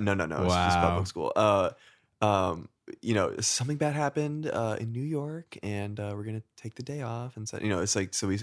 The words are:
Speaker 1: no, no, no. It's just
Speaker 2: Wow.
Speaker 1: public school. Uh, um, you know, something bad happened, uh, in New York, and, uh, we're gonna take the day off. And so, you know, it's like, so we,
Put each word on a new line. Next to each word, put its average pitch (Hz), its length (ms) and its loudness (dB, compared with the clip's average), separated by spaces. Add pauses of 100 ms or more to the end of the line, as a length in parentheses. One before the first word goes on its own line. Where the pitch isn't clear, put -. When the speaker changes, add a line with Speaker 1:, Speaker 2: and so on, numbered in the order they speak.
Speaker 1:
no, 101 140 2
no, 90 120 2
no. 78 200 -2
It's 90 60 6
just 90 260 6
Speaker 2:
Wow. 85 100 6
Speaker 1:
public 87 180 2
school. 85 300 -2
Uh, 101 340 6 (500)
um, 95 480 2 (340)
you 113 120 2
know, 90 240 2
something 127 380 -2
bad 147 180 0
happened, 147 580 -2
uh, 110 280 0
in 117 100 -4
New 117 140 -6
York, 151 580 -6
and, 104 380 -4
uh, 104 160 -6
we're 104 80 -8
gonna 110 180 -6 (140)
take - 180 -14
the - 80 -12
day 139 200 -10
off. 120 340 -8
And 107 120 -10
so, - 140 -10
you 107 60 0
know, 98 120 2
it's 98 140 0
like, 95 200 -2
so - 120 -2
we, 98 160 0